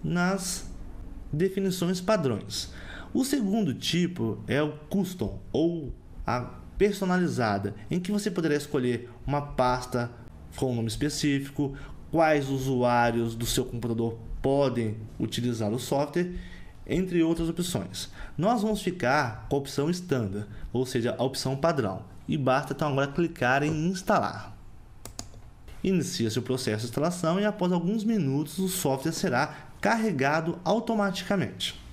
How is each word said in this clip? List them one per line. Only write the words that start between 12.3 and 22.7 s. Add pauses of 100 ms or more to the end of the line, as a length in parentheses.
usuários
do
seu
computador (220)
podem (220)
utilizar
o
software, (520)
entre
outras
opções. (280)
Nós
vamos
ficar
com
a
opção
standard, (260)
ou
seja,
a
opção
padrão, (240)
e
basta